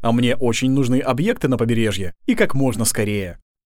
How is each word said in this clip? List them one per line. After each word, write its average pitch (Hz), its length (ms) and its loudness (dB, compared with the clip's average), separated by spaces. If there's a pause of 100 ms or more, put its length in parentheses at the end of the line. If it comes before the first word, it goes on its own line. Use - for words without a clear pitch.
а 117 120 2
мне 123 240 2
очень 127 340 0
нужны 131 300 2
объекты 147 480 -2
на 127 100 0
побережье, 113 560 0 (120)
и 254 100 2
как - 180 2
можно 123 300 0
скорее». 104 560 -4 (260)